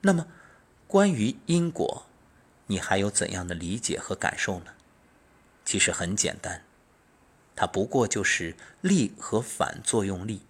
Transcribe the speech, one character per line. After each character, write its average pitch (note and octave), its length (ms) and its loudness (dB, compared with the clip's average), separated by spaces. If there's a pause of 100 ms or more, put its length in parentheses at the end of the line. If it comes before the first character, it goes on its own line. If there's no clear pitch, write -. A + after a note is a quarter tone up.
那 G3 100 6
么， E3 140 2 (600)
关 G3 240 6
于 A#2+ 240 2 (120)
因 E3+ 240 2
果， - 340 -2 (640)
你 G2 120 -2
还 G2 200 0
有 G2+ 120 2
怎 - 220 -2
样 F2+ 160 -6
的 F2 60 -4
理 F2 240 -6
解 - 200 -4
和 - 160 -6
感 - 220 -2
受 F#2+ 240 -2
呢？ - 140 -20 (880)
其 - 140 -2
实 - 120 4
很 F2+ 240 -2
简 - 280 0
单， - 200 -8 (960)
它 - 100 0
不 G2 200 -2
过 B2 200 2
就 G2+ 160 -2
是 E2 320 0 (280)
力 F3+ 360 2
和 - 220 -2
反 - 420 -4
作 A2 220 0
用 F#2+ 220 -4
力。 G#2+ 240 -8